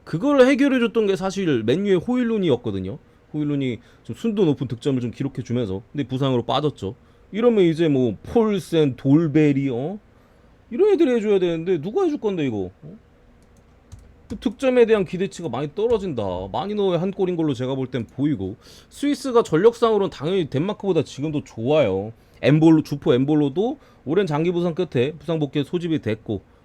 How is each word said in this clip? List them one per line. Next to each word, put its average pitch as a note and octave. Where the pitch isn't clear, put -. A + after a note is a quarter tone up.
그걸 C4
해결해줬던 A#3+
게 G3
사실 F3
맨유의 F#3
호일룬이었거든요. E3
호일룬이 C#3+
좀 A#2
순도 G#3+
높은 C#3+
득점을 B2+
좀 A#2+
기록해주면서, A#2
근데 C#3
부상으로 C3
빠졌죠. B2+
이러면 G#3+
이제 E3
뭐 B2+
폴센, E3+
돌베리, C#3+
어? C#3+
이런 F#4+
애들이 D4+
해줘야 G#3
되는데 E3+
누가 A3+
해줄 D4
건데 F#3+
이거? G2+
어? E3+
그 G#3+
득점에 B3
대한 G#3
기대치가 F3
많이 C#3
떨어진다. G3
마니노의 F#3+
한 F#3+
골인 F3+
걸로 D#3
제가 B2+
볼 C3
땐 B2
보이고, A2+
스위스가 C#4
전력상으로는 G#3
당연히 E3
덴마크보다 F3+
지금도 D3
좋아요. A2+
엠볼로, D#3
주포 D3
엠볼로도 D3
오랜 F3+
장기 D#3
부상 F3
끝에 D3
부상 D#3+
복귀에 D3
소집이 E3
됐고, G#2+